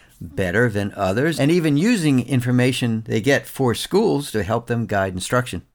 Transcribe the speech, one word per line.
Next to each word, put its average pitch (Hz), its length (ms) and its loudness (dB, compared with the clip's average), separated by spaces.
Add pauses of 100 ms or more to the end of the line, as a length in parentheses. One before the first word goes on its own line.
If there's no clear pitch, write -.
(240)
better 98 440 0
than 101 260 -2
others, 117 460 0
and 139 100 4
even 160 260 2
using 156 520 2
information 123 800 0
they 113 120 0
get 135 240 2
for 123 300 0
schools 156 560 0
to 104 140 -2
help 113 240 -4
them 117 180 -2
guide 95 260 -2
instruction. 95 500 -4 (120)